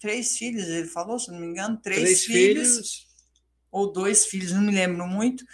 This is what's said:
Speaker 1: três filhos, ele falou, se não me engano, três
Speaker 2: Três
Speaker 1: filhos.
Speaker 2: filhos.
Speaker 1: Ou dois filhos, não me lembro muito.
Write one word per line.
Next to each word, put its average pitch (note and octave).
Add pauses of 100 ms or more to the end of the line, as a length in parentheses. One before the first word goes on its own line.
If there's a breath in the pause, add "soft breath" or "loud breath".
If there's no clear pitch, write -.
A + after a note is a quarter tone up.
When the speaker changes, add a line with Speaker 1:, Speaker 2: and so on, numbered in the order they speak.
Speaker 1:
três G#3+
filhos, A3+
ele E3
falou, G3
se G3+
não F3
me E3+
engano, G3
três G3+
Speaker 2:
Três F3+
Speaker 1:
filhos. G#3
Speaker 2:
filhos. - (640)
Speaker 1:
Ou G3
dois G3
filhos, F#3
não G3
me G#3
lembro F3+
muito. A3+